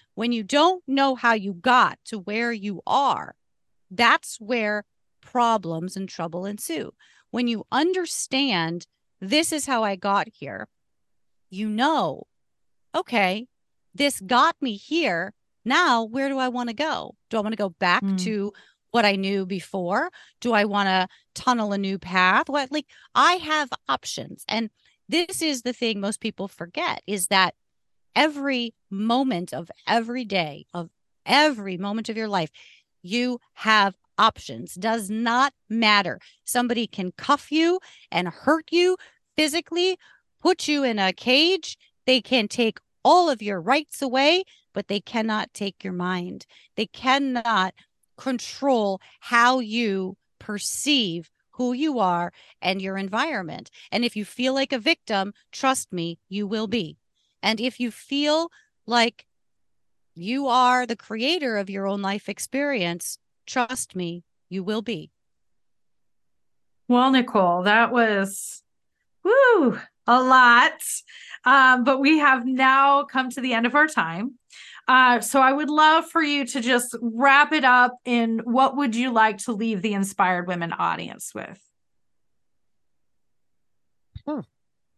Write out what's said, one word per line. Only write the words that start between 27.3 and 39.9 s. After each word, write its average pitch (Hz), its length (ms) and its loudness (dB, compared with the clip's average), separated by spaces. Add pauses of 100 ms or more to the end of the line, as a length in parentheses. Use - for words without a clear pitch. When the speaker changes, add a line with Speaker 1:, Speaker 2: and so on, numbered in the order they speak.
Speaker 1:
every 277 600 0 (160)
moment 220 640 -2
of 165 160 -10 (160)
every 233 360 -2
day, 185 520 -4
of 170 160 -8 (340)
every 214 540 2
moment 208 320 -6
of 214 60 -6
your 220 120 -6
life, 180 220 -2 (500)
you 240 400 -4 (140)
have 208 420 2 (220)
options. 175 560 -2
Does 214 340 -4
not 233 460 -2 (160)
matter. 208 500 2 (240)
Somebody 240 420 -2
can 185 260 -8
cuff - 380 -2
you 330 300 2 (300)
and 180 180 -2
hurt - 420 -2
you 359 280 2 (360)
physically, 339 640 -2 (420)